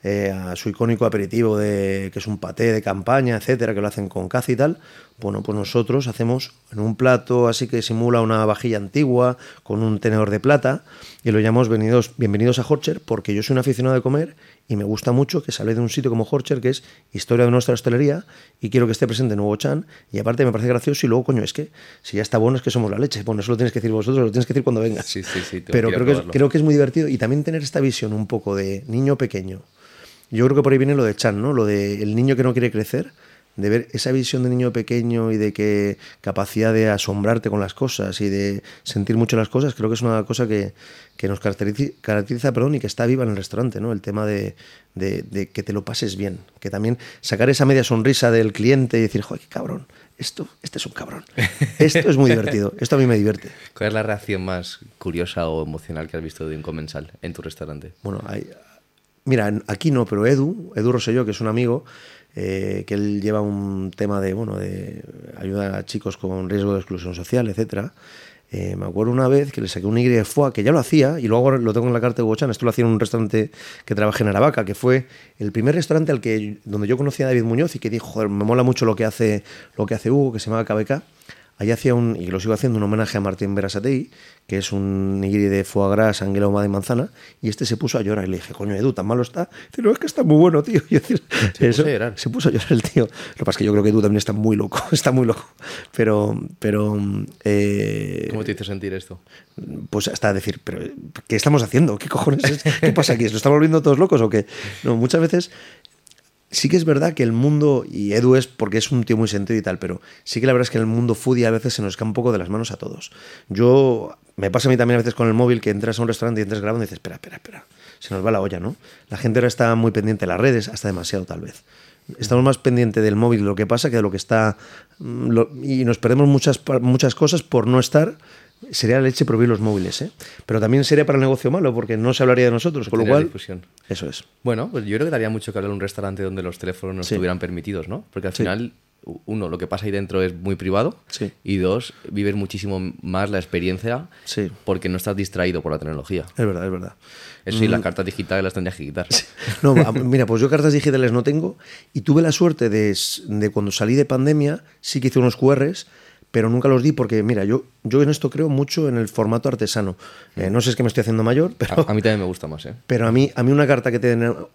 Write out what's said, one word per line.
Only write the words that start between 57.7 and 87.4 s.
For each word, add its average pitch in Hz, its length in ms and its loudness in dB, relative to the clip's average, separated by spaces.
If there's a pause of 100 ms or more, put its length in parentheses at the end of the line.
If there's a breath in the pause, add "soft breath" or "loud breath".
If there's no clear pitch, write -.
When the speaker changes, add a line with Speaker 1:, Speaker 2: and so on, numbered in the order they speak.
Speaker 1:
Bueno, 101 220 -8
hay, - 220 -10 (800)
mira, 113 240 0
en, 104 180 -6
aquí 123 240 -4
no, 123 140 0
pero 104 200 -2
Edu, 160 520 0
Edu 117 160 0
Rosselló, 120 320 -2
que 107 60 -4
es 101 100 -8
un 110 60 -4
amigo, 120 360 -2 (520 loud breath)
eh, 98 520 -6
que 104 60 -4
él 101 280 -2
lleva 107 200 -2
un 98 540 -6
tema 101 260 -4
de, 95 120 -2
bueno, 107 240 -6
de 95 460 -10 (340)
ayuda 98 400 -4
a 98 80 -8
chicos 98 300 -8
con 92 320 -6
riesgo 101 260 0
de 95 60 -2
exclusión 90 360 -8
social, 113 340 -2
etcétera. 107 440 -4 (580 loud breath)
Eh, 95 240 -6
me 95 100 -8
acuerdo 104 260 -2
una 131 160 2
vez 139 240 2
que - 100 -6
le 98 60 -4
saqué 90 200 -6
un 110 100 0
Y 123 100 2
de 117 180 4
foie, 143 280 0
que 110 100 -4
ya 127 80 4
lo 165 80 4
hacía, 147 400 2
y 117 80 -2
luego 123 240 4
lo 117 220 2
tengo 120 140 0
en 123 60 2
la 117 80 0
carta 117 160 0
de 120 60 0
Hugo 110 120 2
Chan, 135 160 0
esto 117 140 -4
lo 117 40 4
hacía 117 160 2
en 113 60 4
un 107 80 2
restaurante 110 500 0 (340 loud breath)
que 107 120 -4
trabajé 104 280 0
en 104 60 2
Aravaca, 113 340 2
que 98 120 -6
fue 127 320 2 (320 loud breath)
el 104 120 -4
primer 120 240 2
restaurante 160 360 0
al 120 100 0
que, 107 440 -4
donde 104 220 -4
yo 127 100 2
conocí 139 260 -2
a 131 40 0
David 123 160 2
Muñoz 123 320 0
y - 40 -8
que 110 100 -6
dijo, 110 180 -6
"Joder, 107 220 -2
me 101 160 0
mola 123 180 4
mucho 123 220 2
lo 107 100 4
que 110 100 -2
hace, 107 380 0 (320 loud breath)
lo 107 120 -2
que 113 80 -2
hace 110 160 -4
Hugo", 135 220 2
que 107 60 -6
se - 120 -8
llama 113 140 -2
K 107 100 -4
B 107 100 0
K. 139 180 -4 (580 loud breath)
Ahí 107 100 0
hacía 123 220 2
un, 117 240 0
y 87 100 -8
lo 92 120 -4
sigo 110 140 0
haciendo, 113 240 0
un 104 60 0
homenaje 107 340 0
a 101 40 0
Martín 98 320 -4
Berasategui, 101 580 -2 (360 loud breath)
que 95 120 -4
es 95 120 -6
un 98 480 -2
nigiri 98 300 0
de 98 160 0
foie 98 260 0
gras, 107 300 4
anguila 98 240 0
ahumada 101 200 2
y 101 40 0
manzana, 117 400 -2 (320 loud breath)